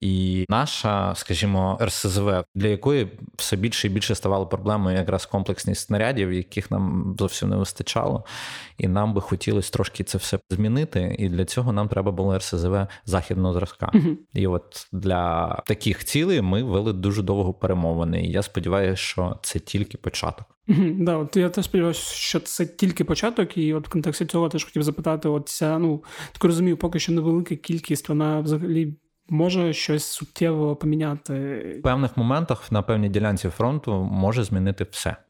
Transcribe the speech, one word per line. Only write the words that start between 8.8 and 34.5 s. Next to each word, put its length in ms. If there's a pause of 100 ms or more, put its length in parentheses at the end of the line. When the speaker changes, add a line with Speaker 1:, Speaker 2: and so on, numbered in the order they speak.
Speaker 1:
нам 260
би 60
хотілося 520
трошки 320
це 140
все 200 (120)
змінити, 680
і 100
для 160
цього 280
нам 160
треба 240
було 220
Р 80
С 160
З 100
В 180 (180)
західного 500
зразка. 400
Speaker 2:
Мгм. 240 (160)
Speaker 1:
І 120
от 460
для 640 (120)
таких 380
цілей 380
ми 200
вели 300
дуже 300
довго 320
перемовини. 680
І 60
я 120
сподіваюся, 600
що 400
це 160
тільки 400
початок. 460 (220)
Speaker 2:
Мгм, 380
да, 120
от 200
я 120
теж 160
сподіваюся, 500
що 260
це 260
тільки 380
початок, 520
і 180
от 140
в 20
контексті 360
цього 220
теж 160
хотів 180
запитати, 460
от 200
ця, 300
ну, 260 (280)
так 120
розумію, 320
поки 220
що 140
невелика 440
кількість, 520
вона 320
взагалі 540 (340)
може 440
щось 320
суттєво 720
поміняти? 580 (440)
Speaker 1:
В 40
певних 340
моментах 560
на 100
певній 260
ділянці 400
фронту 440 (200)
може 320
змінити 460